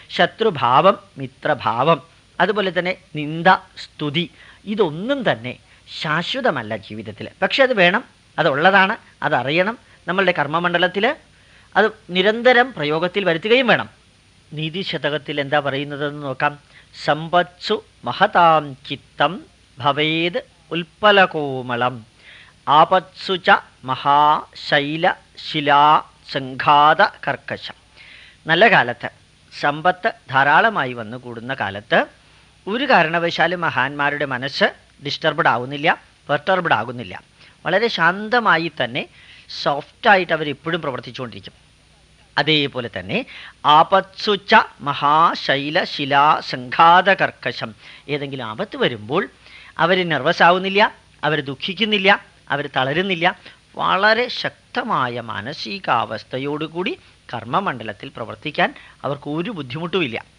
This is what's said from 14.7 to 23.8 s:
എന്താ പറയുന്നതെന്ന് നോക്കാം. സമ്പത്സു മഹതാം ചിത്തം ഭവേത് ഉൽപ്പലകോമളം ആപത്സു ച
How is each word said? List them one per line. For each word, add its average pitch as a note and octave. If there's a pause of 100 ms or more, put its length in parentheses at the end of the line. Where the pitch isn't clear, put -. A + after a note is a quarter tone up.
എന്താ C#3
പറയുന്നതെന്ന് C#3+
നോക്കാം. C#3+ (360)
സമ്പത്സു E3+ (220)
മഹതാം D#3+ (100)
ചിത്തം D#3 (340)
ഭവേത് D#3 (280)
ഉൽപ്പലകോമളം C#3 (640)
ആപത്സു F3
ച F3+ (360)